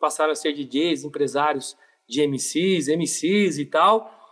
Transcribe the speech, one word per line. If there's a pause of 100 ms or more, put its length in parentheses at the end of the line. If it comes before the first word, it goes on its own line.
passaram
a
ser
D
Js,
empresários (320)
de
M
Cs,
M
Cs
e
tal. (200)